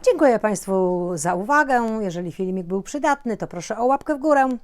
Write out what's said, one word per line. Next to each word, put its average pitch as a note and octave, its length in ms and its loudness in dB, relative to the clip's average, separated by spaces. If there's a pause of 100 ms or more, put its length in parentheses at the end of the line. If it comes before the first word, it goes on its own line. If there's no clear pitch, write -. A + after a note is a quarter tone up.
dziękuję D4 340 4
Państwu F#3 760 0
za E3+ 200 -2
uwagę. A#3 640 0
Jeżeli F3 300 -6
filmik F#3 360 -4
był F#3+ 140 -4
przydatny, C#4 560 -2
to E3 100 -8
proszę F#3 300 -8
o A#3 80 -2
łapkę C#4 300 0
w C4+ 40 -8
górę. C#4 300 4 (140)